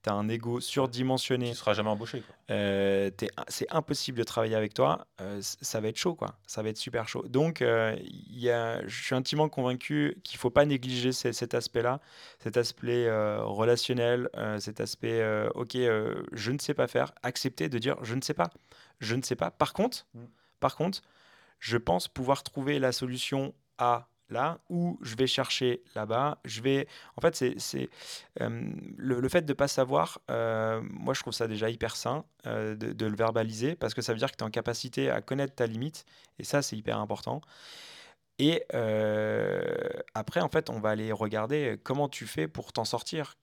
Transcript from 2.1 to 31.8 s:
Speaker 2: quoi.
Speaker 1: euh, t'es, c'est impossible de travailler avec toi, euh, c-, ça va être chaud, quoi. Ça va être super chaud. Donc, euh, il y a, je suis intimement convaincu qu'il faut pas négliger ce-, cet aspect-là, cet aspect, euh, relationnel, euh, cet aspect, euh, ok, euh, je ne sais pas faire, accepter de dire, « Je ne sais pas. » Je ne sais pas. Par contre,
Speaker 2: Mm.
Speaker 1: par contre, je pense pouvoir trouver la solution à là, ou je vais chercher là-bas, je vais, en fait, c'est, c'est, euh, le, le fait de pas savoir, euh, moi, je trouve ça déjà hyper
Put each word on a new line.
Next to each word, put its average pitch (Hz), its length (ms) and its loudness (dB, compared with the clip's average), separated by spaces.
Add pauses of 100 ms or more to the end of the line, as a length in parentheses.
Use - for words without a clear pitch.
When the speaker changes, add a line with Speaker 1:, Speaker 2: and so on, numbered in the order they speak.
Speaker 2:
quoi. - 140 -20 (200)
Speaker 1:
euh, 98 560 4
t'es, 101 180 -6 (200)
c'est - 240 -4
impossible 139 460 -2
de 113 60 0
travailler 113 300 0
avec 107 180 0
toi, 139 340 2 (140)
euh, 98 220 -8
c-, - 180 -8
ça - 200 -2
va 107 80 0
être 110 80 -4
chaud, 175 180 0
quoi. - 320 -6
Ça - 160 -6
va 110 60 -2
être 110 80 -4
super 120 320 -4
chaud. 123 200 -6
Donc, 151 320 4
euh, 113 440 6
il - 340 -14
y 120 120 2
a, 117 360 0
je - 160 -8
suis - 140 0
intimement 147 320 4
convaincu 139 760 0
qu'il - 160 -10
faut 123 120 2
pas 143 140 8
négliger 127 460 2
ce-, 127 220 0
cet 120 220 -4
aspect-là, 120 460 0 (380)
cet 113 180 -4
aspect, 120 520 2
euh, 107 340 2
relationnel, 120 960 2
euh, 107 240 -2
cet 110 200 -8
aspect, 113 420 0
euh, 107 340 2
ok, 120 180 -6
euh, 110 480 2 (100)
je 113 200 -4
ne 143 60 -2
sais - 160 -2
pas 127 120 4
faire, 127 260 0 (120)
accepter 131 440 -2
de 123 100 -2
dire, « 127 260 0
Je 113 100 -4
ne 135 60 0
sais 151 140 -2
pas. » 170 160 2 (520)
Je 110 140 0
ne 135 60 0
sais 123 140 0
pas. - 140 0
Par - 240 0
contre, 240 400 0
Speaker 2:
Mm. 120 100 -14 (360)
Speaker 1:
par - 160 2
contre, - 260 0 (580)
je 113 160 0
pense 170 320 2
pouvoir 131 340 0
trouver 143 360 -2
la 127 140 4
solution 131 640 -2 (240)
à 120 300 2 (220)
là, 131 300 0 (100)
ou 175 320 0
je 113 120 -8
vais 127 120 4
chercher 127 560 0 (120)
là-bas, 117 520 0
je 110 160 -10
vais, 135 260 2 (280)
en 123 40 -10
fait, 165 160 4
c'est, - 220 2
c'est, - 320 -4 (500)
euh, 117 320 -4 (240)
le, 123 240 -2
le 131 80 2
fait 170 140 4
de 147 100 -2
pas 139 160 2
savoir, 139 520 2 (100)
euh, 113 540 0
moi, - 280 -4
je - 80 0
trouve 117 140 -6
ça 117 120 0
déjà 110 220 -2
hyper 117 280 -4